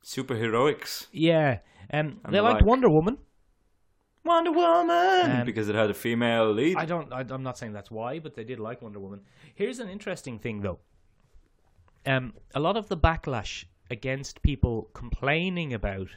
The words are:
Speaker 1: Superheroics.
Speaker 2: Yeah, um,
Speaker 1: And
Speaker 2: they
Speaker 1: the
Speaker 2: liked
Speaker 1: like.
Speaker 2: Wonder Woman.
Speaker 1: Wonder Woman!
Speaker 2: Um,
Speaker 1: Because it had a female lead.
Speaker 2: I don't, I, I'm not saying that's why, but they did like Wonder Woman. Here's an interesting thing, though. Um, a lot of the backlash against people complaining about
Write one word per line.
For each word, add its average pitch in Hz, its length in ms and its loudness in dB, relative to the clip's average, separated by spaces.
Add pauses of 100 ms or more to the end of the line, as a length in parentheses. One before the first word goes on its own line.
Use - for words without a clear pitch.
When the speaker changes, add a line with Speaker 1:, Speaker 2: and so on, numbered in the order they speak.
Speaker 1:
Superheroics. 123 1080 -2
Speaker 2:
Yeah, 156 460 2 (340)
um, 151 320 -4
Speaker 1:
And - 80 -4
Speaker 2:
they 196 60 4
Speaker 1:
the 208 40 4
Speaker 2:
liked 220 180 4
Speaker 1:
like. - 40 10
Speaker 2:
Wonder 247 240 6
Woman. 165 300 4 (1040)
Speaker 1:
Wonder 339 280 2
Woman! 349 800 4 (100)
Speaker 2:
Um, 120 60 -2
Speaker 1:
Because 107 220 -2
it 104 60 0
had 107 160 4
a 98 40 -2
female 117 580 2
lead. 151 240 2
Speaker 2:
I 160 80 -2
don't, 160 280 -6
I, 131 160 -8
I'm 131 140 -8
not 131 160 -8
saying 110 140 -10
that's 101 180 -14
why, 117 300 -8
but 156 140 -16
they 110 100 -12
did 120 160 -10
like 117 220 -10
Wonder 104 180 -14
Woman. 98 200 -14 (340)
Here's 233 260 -6
an 214 80 -10
interesting 180 500 -10
thing, 107 220 -6
though. 95 180 -4 (1300)
Um, 131 280 -2 (200)
a 135 60 -2
lot 180 160 0
of 208 120 -6
the 185 80 -4
backlash 151 680 -2 (260)
against 131 520 -8
people 123 520 0
complaining 156 800 -2
about 98 420 -6